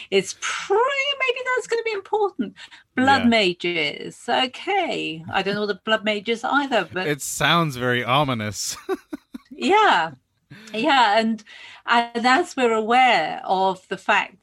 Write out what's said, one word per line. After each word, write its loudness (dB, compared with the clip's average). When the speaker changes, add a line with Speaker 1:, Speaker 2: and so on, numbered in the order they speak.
Speaker 1:
it's 0
pretty, -2
maybe -2
that's -4
gonna -2
be -4
important. -4
Blood 4
Speaker 2:
Yeah. 4
Speaker 1:
mages, 0
okay. -2
I 0
don't -2
know -4
what -2
the -6
blood -2
mages -2
either, 0
but -6
Speaker 2:
It -2
sounds 0
very 0
ominous. -2
<laughs> -10
Speaker 1:
Yeah. 2
Yeah, 4
and, 0
and 0
as 2
we're 2
aware 2
of 0
the -4
fact -2